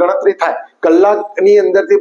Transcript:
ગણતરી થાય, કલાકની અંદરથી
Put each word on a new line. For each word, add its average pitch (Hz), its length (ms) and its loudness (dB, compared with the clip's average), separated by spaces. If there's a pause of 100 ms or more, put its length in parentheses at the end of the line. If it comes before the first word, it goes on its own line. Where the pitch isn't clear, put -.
ગણતરી 190 420 -2
થાય, 160 140 -4 (280)
કલાકની 196 800 2
અંદરથી 196 380 0